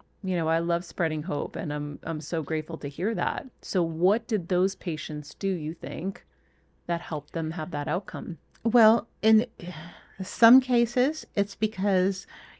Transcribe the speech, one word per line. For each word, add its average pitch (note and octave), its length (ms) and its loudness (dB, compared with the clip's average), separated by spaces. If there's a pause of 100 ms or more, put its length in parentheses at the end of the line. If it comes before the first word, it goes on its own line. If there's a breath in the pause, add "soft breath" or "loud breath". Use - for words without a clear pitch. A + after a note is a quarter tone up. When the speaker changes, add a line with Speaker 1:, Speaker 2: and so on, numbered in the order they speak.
(220)
Speaker 1:
you F#3 140 -2
know, E3 120 0
I E3 120 2
love E3+ 240 0
spreading D#3 400 -4
hope, D3 320 -4
and C#3+ 160 -4
I'm, D3 320 -6
I'm D#3 160 -4
so D#3+ 220 -4
grateful D#3 360 -6
to D3 100 -8
hear F#3 260 -4
that. E3+ 320 -2 (160)
So F3+ 200 0
what F3 460 2
did F#3 200 -2
those F#3 280 2
patients D3+ 580 -6
do, - 140 -4
you D#3+ 260 -2
think, - 500 -6 (600)
that E3+ 140 -2
helped - 320 -8
them D#3+ 200 -4
have F3 200 -6
that D3 160 -4
outcome? E3 500 -6 (240)
Speaker 2:
Well, A3+ 460 6 (120)
in A3 260 6 (760 loud breath)
some A#3 380 6
cases, B3 720 0
it's G3+ 220 -2
because, F#3+ 720 0 (340 loud breath)